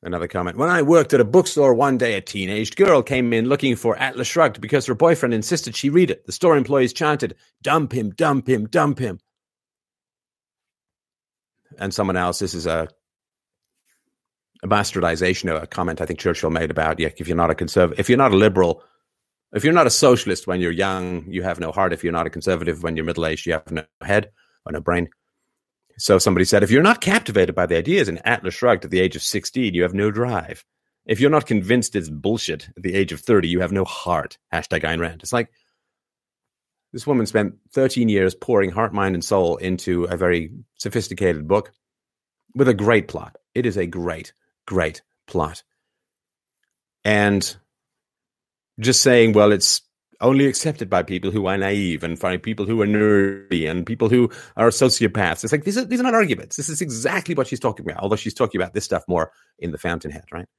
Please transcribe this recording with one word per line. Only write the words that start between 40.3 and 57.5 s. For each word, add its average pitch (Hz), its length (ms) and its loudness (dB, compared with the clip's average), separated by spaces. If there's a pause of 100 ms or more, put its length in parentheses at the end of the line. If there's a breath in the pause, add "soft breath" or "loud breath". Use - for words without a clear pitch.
sophisticated 90 680 -4
book 101 240 0 (840)
with 131 140 2
a 123 60 4
great 104 340 2
plot. - 300 -12 (180)
It 120 100 -2
is 101 120 -2
a 92 80 0
great, 85 480 -8 (340)
great 82 340 -2 (260)
plot. 82 360 -4 (1400)
And 104 500 2 (1200)
just 117 220 2
saying, 117 320 6
"Well, 104 180 6
it's - 300 0 (380)
only 135 260 4
accepted 135 440 -2
by 92 120 2
people 92 300 -4
who 101 160 -2
are 98 100 -2
naive 98 460 -2
and 82 160 -6
by 92 180 -2
people 107 280 -6
who 110 160 -2
are 101 60 2
nerdy 98 840 2
and 85 160 -4
people 113 240 -2
who 120 200 4 (280 loud breath)
are 113 120 6
sociopaths." 107 760 0
It's 113 100 -2
like, 151 100 -2
these 202 140 -2
are, 254 80 -2
these 240 140 -4
are 247 40 -2
not 247 100 0
arguments. 180 440 -2
This 143 100 -8
is 156 140 -6
exactly 151 540 -4
what 131 120 -2
she's 123 120 -8